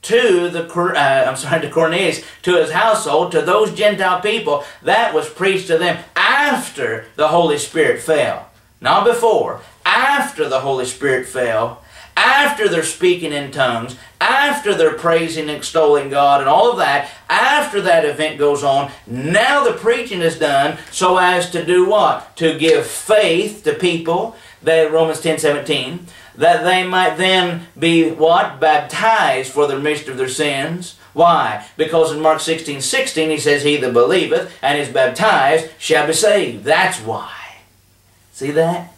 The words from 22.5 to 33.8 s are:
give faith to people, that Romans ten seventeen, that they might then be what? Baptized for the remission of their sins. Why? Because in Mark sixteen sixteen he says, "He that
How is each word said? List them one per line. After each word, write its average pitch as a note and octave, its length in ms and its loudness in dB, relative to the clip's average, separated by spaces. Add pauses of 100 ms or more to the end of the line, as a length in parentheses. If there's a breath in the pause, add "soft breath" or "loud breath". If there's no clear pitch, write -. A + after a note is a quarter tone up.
give D#3 300 2
faith G#3 760 0
to D3+ 100 0
people, E3 640 -2 (280 loud breath)
that D#3+ 280 4
Romans D#3+ 300 0
ten D#3 180 -2
seventeen, C#3+ 680 -4 (300 loud breath)
that D#3+ 280 2
they F#3 200 0
might F#3 340 0
then F3+ 500 0 (100)
be E3 340 2
what? - 480 2
Baptized D#3 920 0
for D3 160 0
the C#3 80 -4
remission C#3+ 360 -4
of B2 60 -10
their C3 120 -4
sins. D3+ 680 -6 (160 soft breath)
Why? B2+ 520 2 (100)
Because D#3+ 360 0
in D3+ 100 -6
Mark D#3 180 2
sixteen D3+ 420 -6
sixteen E3 500 -2
he D3+ 80 -2
says, C#3+ 240 0
"He D3 140 2
that B2 160 -2